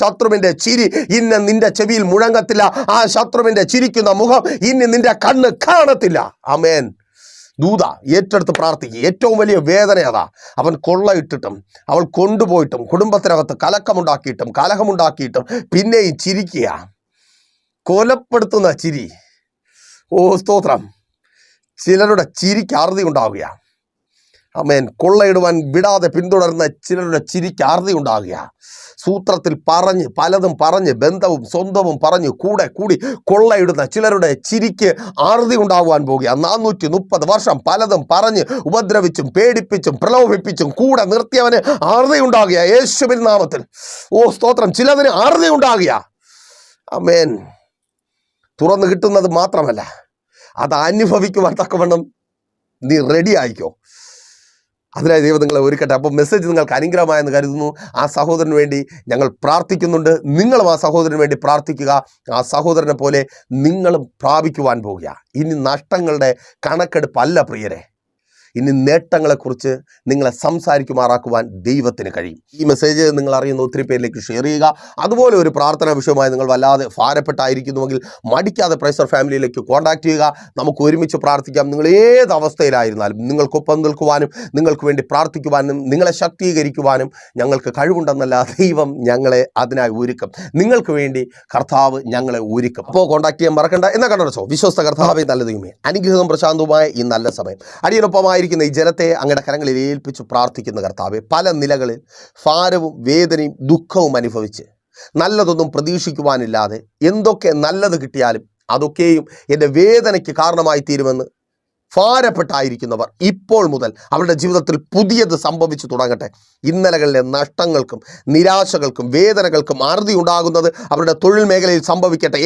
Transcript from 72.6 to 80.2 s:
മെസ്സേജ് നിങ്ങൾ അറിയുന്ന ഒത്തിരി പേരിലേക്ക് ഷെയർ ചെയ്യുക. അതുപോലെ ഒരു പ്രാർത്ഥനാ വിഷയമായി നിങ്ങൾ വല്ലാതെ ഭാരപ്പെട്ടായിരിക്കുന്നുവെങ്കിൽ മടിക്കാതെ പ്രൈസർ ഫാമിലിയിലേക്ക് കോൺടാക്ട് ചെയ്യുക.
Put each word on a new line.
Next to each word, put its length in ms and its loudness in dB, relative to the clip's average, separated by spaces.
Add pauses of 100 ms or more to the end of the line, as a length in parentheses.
മെസ്സേജ് 340 2 (140)
നിങ്ങൾ 220 -2
അറിയുന്ന 280 -4
ഒത്തിരി 240 -6
പേരിലേക്ക് 360 -4
ഷെയർ 220 -6
ചെയ്യുക. 180 0 (380)
അതുപോലെ 360 4
ഒരു 160 2
പ്രാർത്ഥനാ 420 0
വിഷയമായി 360 2
നിങ്ങൾ 180 -2
വല്ലാതെ 320 2 (100)
ഭാരപ്പെട്ടായിരിക്കുന്നുവെങ്കിൽ 1040 -2 (340)
മടിക്കാതെ 500 0
പ്രൈസർ 300 0
ഫാമിലിയിലേക്ക് 560 -2
കോൺടാക്ട് 380 0
ചെയ്യുക. 180 2 (360)